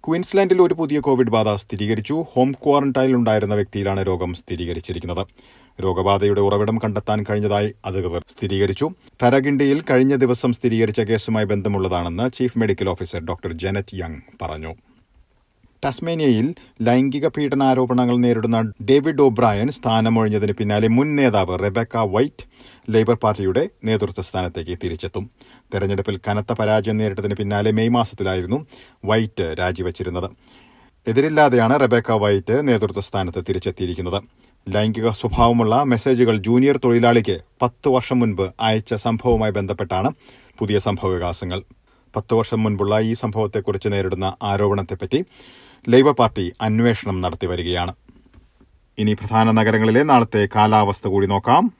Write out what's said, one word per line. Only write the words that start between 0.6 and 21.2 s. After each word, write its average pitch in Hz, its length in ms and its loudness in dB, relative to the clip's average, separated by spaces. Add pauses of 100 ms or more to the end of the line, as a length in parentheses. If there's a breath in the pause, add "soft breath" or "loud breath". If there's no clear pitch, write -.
ഒരു 175 120 6
പുതിയ 151 260 -2
കോവിഡ് 131 280 2
ബാധ 110 220 2
സ്ഥിരീകരിച്ചു. 107 800 -4
ഹോം 131 220 2
ക്വാറന്റൈനിലുണ്ടായിരുന്ന 127 1040 2
വ്യക്തിയിലാണ് 98 520 -2
രോഗം 90 260 -4
സ്ഥിരീകരിച്ചിരിക്കുന്നത്. 87 960 -8 (560 soft breath)
രോഗബാധയുടെ 98 580 2
ഉറവിടം 104 420 2
കണ്ടെത്താൻ 107 460 -4
കഴിഞ്ഞതായി 104 440 0 (120)
അധികൃതർ 90 440 -4
സ്ഥിരീകരിച്ചു. 98 600 -2 (320 soft breath)
തരകിണ്ടിയിൽ 139 680 2
കഴിഞ്ഞ 135 260 4
ദിവസം 123 380 2
സ്ഥിരീകരിച്ച 113 480 0
കേസുമായി 110 440 -2
ബന്ധമുള്ളതാണെന്ന് 98 840 -2
ചീഫ് 123 260 -4
മെഡിക്കൽ 101 320 0
ഓഫീസർ 87 300 -6
ഡോക്ടർ 82 340 -8
ജനറ്റ് 98 420 -6
യങ് 82 260 -10 (200)
പറഞ്ഞു. 78 340 -10 (1080)
ടാസ്മേനിയയിൽ 147 680 0 (260 loud breath)
ലൈംഗിക 127 460 2
പീഡനാരോപണങ്ങൾ 127 880 0
നേരിടുന്ന 117 440 2
ഡേവിഡ് 135 600 2
ഒബ്രായൻ 117 500 4
സ്ഥാനമൊഴിഞ്ഞതിന് 110 800 0
പിന്നാലെ 104 360 0
മുൻ 139 280 2
നേതാവ് 101 440 2